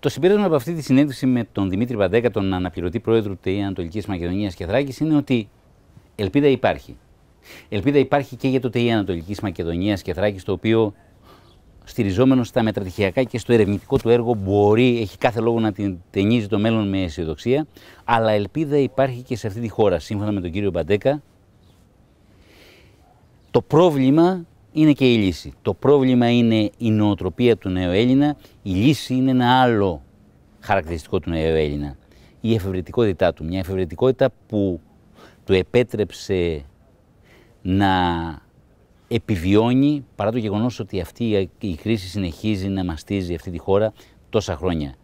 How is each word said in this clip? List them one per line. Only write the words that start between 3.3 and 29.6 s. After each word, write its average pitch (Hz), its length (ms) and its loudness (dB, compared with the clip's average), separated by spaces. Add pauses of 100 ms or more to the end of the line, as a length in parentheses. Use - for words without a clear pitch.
του 92 100 -12
τεϊ 98 200 -2
Ανατολικής 95 440 -8
Μακεδονίας 92 480 -4
και 90 120 -10
Θράκης, 131 320 -2
είναι 156 180 0
ότι 127 320 0 (680)
ελπίδα 139 300 0
υπάρχει. 110 500 0 (720)
Ελπίδα 127 300 0
υπάρχει 135 380 0
και 135 120 -4
για 131 120 0
το 123 100 -4
τεϊ 120 220 0
Ανατολικής 95 480 -4
Μακεδονίας 92 640 -4
και 87 120 -6
Θράκης, 98 300 -2
το 101 80 -4
οποίο, 110 420 0 (920)
στηριζόμενο 120 600 2
στα 117 180 -2
μετρατυχιακά 101 600 -2
και 123 160 -4
στο 123 140 -2
ερευνητικό 104 460 2
του 113 100 -2
έργο, 120 260 4
μπορεί, 104 680 4
έχει 101 180 -8
κάθε 117 220 0
λόγο 117 200 2
να 110 120 0
την 95 260 -4 (120)
ταινίζει 104 360 2
το 101 120 -2
μέλλον 110 300 0
με 95 140 -2
αισιοδοξία, 90 640 -2 (380)
αλλά 113 260 2
ελπίδα 139 460 -2
υπάρχει 131 460 0
και 127 140 -8
σε 113 100 -10
αυτή 104 140 -8
τη 117 80 -6
χώρα. 101 300 2
Σύμφωνα 104 340 -6
με 101 80 -2
τον 87 100 -6
κύριο 98 200 -2
Μπαντέκα, 98 520 0 (2250)
το 120 120 2
πρόβλημα 160 840 4 (280)
είναι 151 200 4
και 131 200 4
η 117 40 4
λύση. 92 360 -2 (100)
Το 101 120 -2
πρόβλημα 127 560 2
είναι 113 480 2
η 117 120 -2
νοοτροπία 104 680 2
του - 120 -8
νέου 92 220 -2
Έλληνα, 131 460 2 (260)
η 101 80 -8
λύση 123 440 0
είναι 131 160 0
ένα 127 300 4